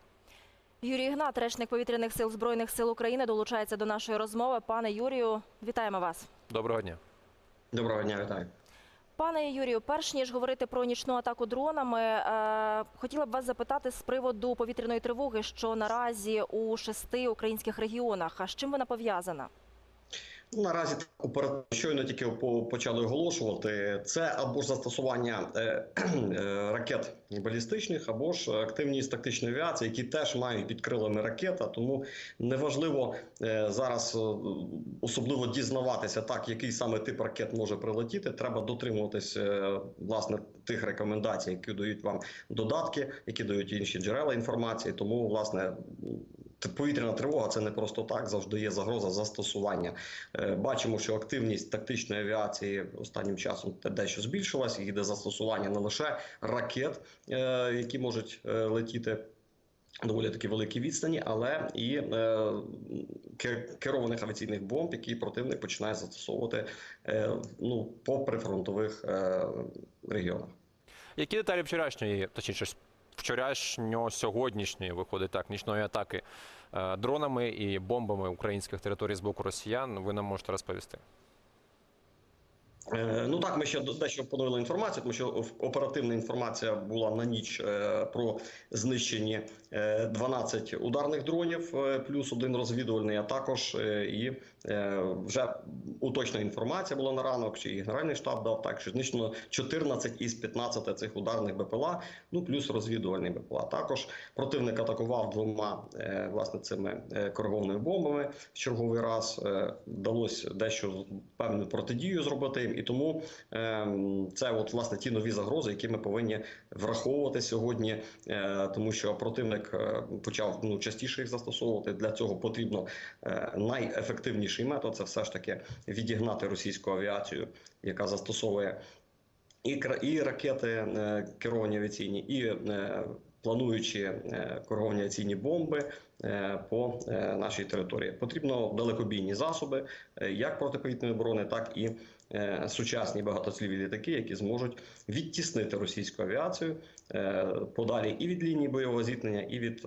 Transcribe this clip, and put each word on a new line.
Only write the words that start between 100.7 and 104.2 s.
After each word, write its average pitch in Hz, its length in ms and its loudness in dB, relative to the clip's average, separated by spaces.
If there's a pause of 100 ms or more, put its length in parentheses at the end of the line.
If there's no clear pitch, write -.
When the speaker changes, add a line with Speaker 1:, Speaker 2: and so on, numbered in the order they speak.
Speaker 3:
цих 107 240 -4
ударних 104 380 0
Б 98 100 -2
П 113 120 0
Л 139 80 2
А, 170 160 -2 (300)
ну, 175 120 0
плюс 139 260 0
розвідувальний 95 640 0
Б - 80 -4
П - 160 -4
Л - 40 2
А. - 40 0
Також - 440 0 (280)